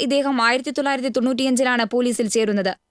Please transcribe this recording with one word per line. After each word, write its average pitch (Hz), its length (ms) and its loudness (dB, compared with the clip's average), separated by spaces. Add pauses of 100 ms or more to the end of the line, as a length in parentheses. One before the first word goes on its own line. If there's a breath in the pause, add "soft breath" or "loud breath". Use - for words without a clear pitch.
ഇദ്ദേഹം 277 300 0 (120)
ആയിരത്തി 262 280 -2
തൊള്ളായിരത്തി 269 400 -2
തൊണ്ണൂറ്റിയഞ്ചിലാണ് 254 760 0
പോലീസിൽ 240 400 0
ചേരുന്നത്. 202 380 0 (180)